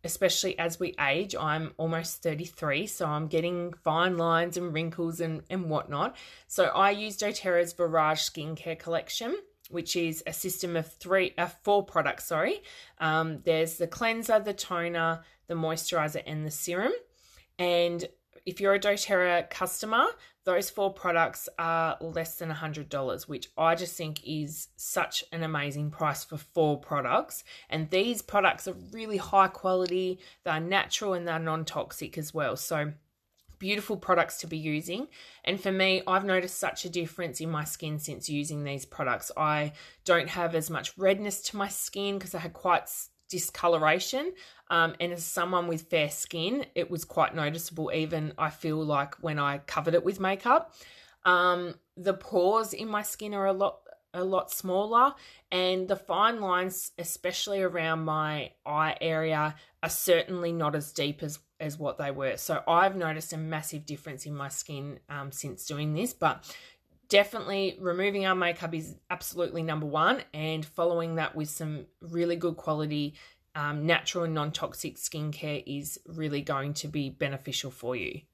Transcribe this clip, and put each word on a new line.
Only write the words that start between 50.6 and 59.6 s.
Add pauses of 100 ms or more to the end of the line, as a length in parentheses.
Um, (200)
the
pores
in
my
skin
are
a
lot, (320)
a
lot
smaller, (360)
and
the
fine
lines,
especially
around
my (140)
eye
area, (280)